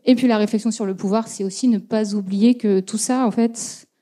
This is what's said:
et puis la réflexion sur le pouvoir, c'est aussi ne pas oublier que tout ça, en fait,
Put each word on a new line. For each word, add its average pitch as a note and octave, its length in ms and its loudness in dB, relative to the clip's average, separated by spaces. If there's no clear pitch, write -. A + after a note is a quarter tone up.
et B3+ 120 6
puis B3+ 100 0
la A3+ 100 4
réflexion G#3+ 360 0
sur A3 120 -6
le F#3+ 120 -2
pouvoir, G#3+ 320 -2
c'est - 160 -8
aussi G3 240 -2
ne A3 100 4
pas G#3+ 380 -4
oublier G3+ 400 2
que G3+ 240 2
tout G3+ 180 -6
ça, B3+ 260 0
en G#3+ 60 2
fait, - 560 -4